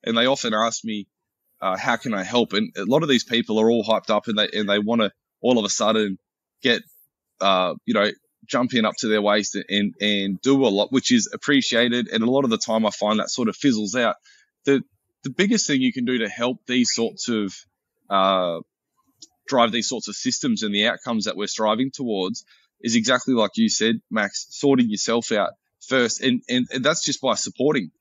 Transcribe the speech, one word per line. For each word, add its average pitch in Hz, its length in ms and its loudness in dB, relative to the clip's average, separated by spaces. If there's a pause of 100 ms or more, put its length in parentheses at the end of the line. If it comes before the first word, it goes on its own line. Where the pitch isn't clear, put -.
And 117 140 -2
they 120 80 2
often 131 280 0
ask 110 320 -2
me, 107 220 -8 (540)
uh, 95 160 -2
"How 117 200 -2
can 117 160 -6
I 95 100 -4
help?" 110 300 0
And 107 240 -2
a 98 80 -4
lot 139 180 2
of 156 60 -4
these 127 140 4
people 113 360 -2
are 110 100 4
all 117 140 2
hyped 107 260 0
up 107 180 0
and 107 100 -4
they, 104 160 0
and 101 160 -4
they 101 100 2
wanna 107 320 0 (300)
all 123 180 2
of 101 60 -2
a 98 40 -2
sudden 107 480 0 (440)
get, 120 200 2 (600)
uh, 92 340 2 (100)
you 113 80 -2
know, 104 160 2 (360)
jump 127 280 -2
in 113 120 2
up 104 140 0
to 120 80 -4
their 107 140 2
waist 104 360 0 (120)
and, 101 300 0
and 101 420 -2
do 135 240 4
a 113 40 4
lot, 101 220 0
which 127 200 2
is 117 220 4
appreciated. 120 760 2
And 110 160 -2
a 120 80 2
lot 139 140 2
of 120 40 0
the 113 80 2
time 113 280 0
I 104 60 2
find 107 280 0
that - 100 -4
sort 117 200 -2
of 95 60 -6
fizzles 107 400 0
out. 117 200 0 (500)
The, 139 160 4 (420)
the 139 60 -6
biggest 196 380 0
thing 139 140 2
you 127 120 0
can 127 120 -4
do 127 140 0
to 107 100 -2
help 120 360 -4
these 123 280 0
sorts 110 340 -4
of, 107 260 -2 (560)
uh, 95 500 2 (880)
drive 120 240 4
these 113 160 -2
sorts 117 200 -6
of 104 80 -12
systems 120 480 -2
and 104 100 -2
the 104 140 2
outcomes 110 380 -2
that 104 120 -6
we're 101 100 -4
striving 113 440 0
towards 107 520 -4 (380)
is 113 140 -2
exactly 123 380 2
like 107 220 2
you 110 140 2
said, 113 260 0 (140)
Max, 107 400 -4
sorting 131 400 2
yourself 113 420 -2
out 101 200 0 (300)
first. 123 400 0
And, 127 280 0
and, 123 220 0
and 127 120 -6
that's - 200 0
just - 180 -4
by 120 140 0
supporting 127 640 -2